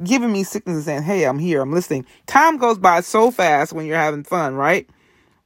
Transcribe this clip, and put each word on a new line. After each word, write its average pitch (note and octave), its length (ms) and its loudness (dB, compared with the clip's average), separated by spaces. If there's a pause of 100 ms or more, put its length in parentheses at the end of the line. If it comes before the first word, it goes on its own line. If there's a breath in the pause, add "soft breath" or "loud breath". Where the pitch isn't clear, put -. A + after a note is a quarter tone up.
giving A#3 300 0
me G3 120 0
signals F#3 340 -6
and D3 80 -6
saying, D3 180 -4
"Hey, E3+ 220 0
I'm C3+ 140 0
here, D#3+ 220 0
I'm C3+ 120 -4
listening." D#3 320 -4 (220 soft breath)
Time D#4 300 4
goes A#3 200 0
by F3+ 240 4
so A3 280 2
fast D#3 440 0
when D#3+ 120 -8
you're D#3 120 -4
having D3+ 260 -2
fun, D3+ 320 -4
right? D3+ 320 0 (580)